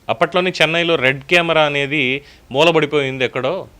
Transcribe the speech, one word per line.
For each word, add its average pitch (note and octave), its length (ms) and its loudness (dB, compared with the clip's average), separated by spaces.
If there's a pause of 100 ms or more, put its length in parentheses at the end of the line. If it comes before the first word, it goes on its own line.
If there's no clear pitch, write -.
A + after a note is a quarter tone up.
అప్పట్లోనే F3+ 520 -2
చెన్నైలో E3+ 340 2
రెడ్ C3+ 280 0
కెమెరా E3 380 2
అనేది C#3+ 600 -2 (300)
మూలబడిపోయింది C#3+ 760 2
ఎక్కడో C3 420 -6 (120)